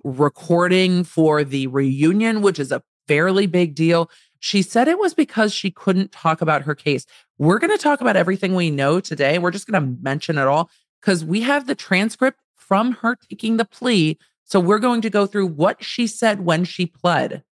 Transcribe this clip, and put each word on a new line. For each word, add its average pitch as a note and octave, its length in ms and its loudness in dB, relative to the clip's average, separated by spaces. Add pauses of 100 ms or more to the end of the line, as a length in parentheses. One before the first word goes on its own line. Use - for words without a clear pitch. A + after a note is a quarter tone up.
recording F3+ 1000 0
for D#3 400 2
the C3+ 240 -4
reunion, D#3 760 0
which G3+ 160 2
is C#3 140 -6
a A#2+ 100 -4 (240)
fairly F#3 400 2
big E3+ 300 0
deal. E3 340 0 (300)
She - 200 -2
said A#3 280 2
it F4 100 2
was G4 160 0
because A3 400 0
she - 160 -6
couldn't F#3+ 400 -2
talk D#3+ 300 -2
about D#3 220 0
her D3 120 -4
case. C#3 320 -4 (320)
We're E3+ 220 2
gonna G4+ 180 0
talk D4 220 0
about A3+ 160 0
everything F#3 400 0
we E3+ 160 0
know C#3+ 260 0
today. D3 400 0
We're F3 140 0
just G3 160 -12
gonna C#3 320 -2
mention D3 360 -4
it C3+ 120 0
all D#3 200 0 (320)
'cause F3 240 0
we F#3+ 180 -2
have C4+ 260 -2
the - 80 -4
transcript A3 640 -2 (160)
from A3+ 380 -2
her A#3+ 220 -4 (140)
taking A3 260 -2
the A3+ 80 0
plea. G3 540 0 (240)
So - 160 -2
we're F#3+ 220 2
going A#3+ 220 0
to A3 80 -4
go G3+ 160 2
through G3+ 200 -2
what E3 380 -2
she A#3+ 240 -4
said G#3 320 -2
when E3+ 240 0
she F3+ 200 -4
pled. E3 600 -2 (140)